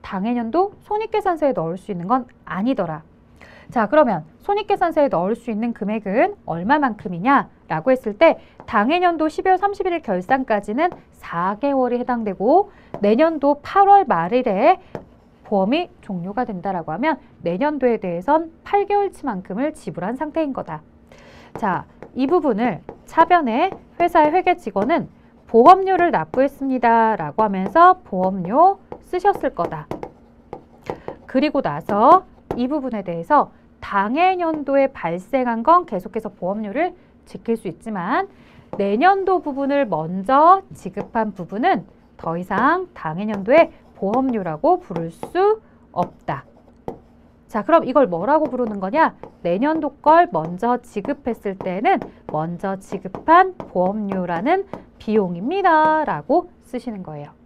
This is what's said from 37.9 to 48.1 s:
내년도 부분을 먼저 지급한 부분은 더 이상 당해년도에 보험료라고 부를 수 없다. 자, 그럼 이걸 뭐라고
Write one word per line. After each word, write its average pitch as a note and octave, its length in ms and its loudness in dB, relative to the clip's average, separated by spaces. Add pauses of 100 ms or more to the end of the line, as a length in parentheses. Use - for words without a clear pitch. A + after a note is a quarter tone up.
내년도 F4 640 2
부분을 C#4 460 -2
먼저 G3 760 2 (140)
지급한 G#3 580 -6
부분은 G3 540 -4 (300)
더 E3 200 -6
이상 C#4 560 0
당해년도에 G#3 800 0 (240)
보험료라고 A3+ 840 -2
부를 E3+ 320 -8
수 G4+ 480 -2 (320)
없다. - 540 -6 (1000)
자, G#3 160 -6
그럼 D#4+ 200 2
이걸 B3+ 240 2
뭐라고 A3+ 380 0